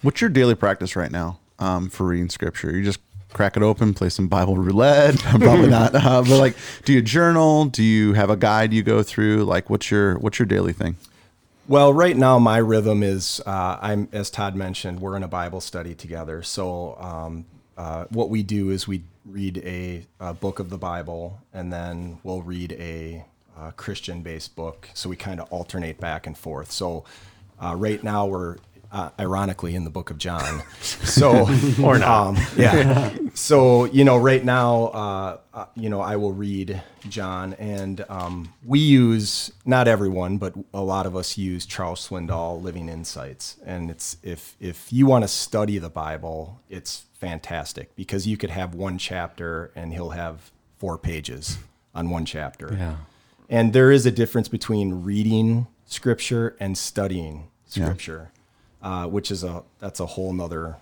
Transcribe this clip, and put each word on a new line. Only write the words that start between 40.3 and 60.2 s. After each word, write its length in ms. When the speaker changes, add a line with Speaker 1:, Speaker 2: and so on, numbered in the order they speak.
Speaker 2:
but 160
a 80
lot 240
of 100
us 220
use 300
Charles 400
Swindoll, 540
Living 280
Insights. 760
And 260
it's, 320
if, 360
if 320
you 140
wanna 220
study 500
the 120
Bible, 720
it's 340
fantastic, 840
because 320
you 100
could 140
have 240
one 220
chapter 800
and 180
he'll 180
have 400
four 200
pages 600
on 140
one 160
chapter. 520
Speaker 4:
Yeah. 180
Speaker 2:
And 240
there 180
is 140
a 60
difference 360
between 560
reading 640
scripture 760
and 180
studying 680
Speaker 1:
Yeah. 120
Speaker 2:
scripture, 460
uh, 180
which 200
is 80
a, 200
that's 200
a 60
whole 260